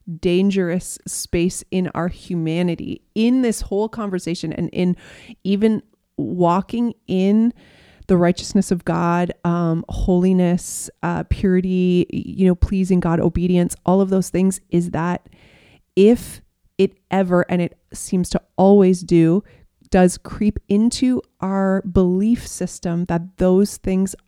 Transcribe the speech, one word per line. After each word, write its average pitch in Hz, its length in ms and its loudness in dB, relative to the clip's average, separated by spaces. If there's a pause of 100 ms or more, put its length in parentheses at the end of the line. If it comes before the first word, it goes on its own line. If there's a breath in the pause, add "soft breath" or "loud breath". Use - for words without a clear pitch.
(200)
dangerous 185 760 0 (100)
space - 640 -4
in 185 240 -2
our 175 140 -4
humanity, 170 920 -4 (140)
in 240 260 2
this 233 200 -2
whole 208 260 -4
conversation 185 640 -8
and - 220 -6
in 180 240 0 (480 loud breath)
even 202 360 0 (360)
walking 180 760 -2 (140)
in 202 460 2 (540 soft breath)
the 185 100 4
righteousness 175 520 0
of 180 140 -2
God, 170 480 -2 (140)
um, 170 420 -2
holiness, 180 1040 0 (140)
uh, 170 260 -4
purity, 180 840 2
y-, - 140 -6
you - 200 0
know, 180 100 4
pleasing 190 440 0
God, 170 220 0
obedience, 175 640 0
all 190 160 4
of 190 80 0
those 190 200 0
things, 190 300 0 (100)
is 175 220 -2
that 170 380 -6 (680 soft breath)
if 214 460 4 (360)
it 190 200 0 (140)
ever, 180 380 2
and 180 120 0
it - 160 -6 (160)
seems - 380 -4
to - 100 -2 (160)
always 190 440 6
do, 170 420 2 (460 soft breath)
does 185 280 4
creep - 500 -4
into 240 540 0 (180)
our 190 440 0
belief 190 640 0
system 175 600 -6
that 170 320 -6
those 185 400 2
things 190 380 -2 (120)